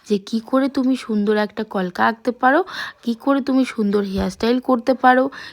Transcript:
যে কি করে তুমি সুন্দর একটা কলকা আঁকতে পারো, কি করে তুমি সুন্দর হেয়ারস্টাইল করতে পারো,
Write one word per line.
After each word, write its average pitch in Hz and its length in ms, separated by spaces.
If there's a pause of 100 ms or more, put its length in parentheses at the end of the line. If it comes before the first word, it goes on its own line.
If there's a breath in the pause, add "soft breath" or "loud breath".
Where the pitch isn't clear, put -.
যে 208 120
কি 202 220
করে 262 280
তুমি 262 280
সুন্দর 208 400
একটা 208 280
কলকা 196 420
আঁকতে 226 260
পারো, 262 280 (420 loud breath)
কি 233 120
করে 277 260
তুমি 262 240
সুন্দর 208 380
হেয়ারস্টাইল 196 580
করতে 254 340
পারো, 254 360 (220 loud breath)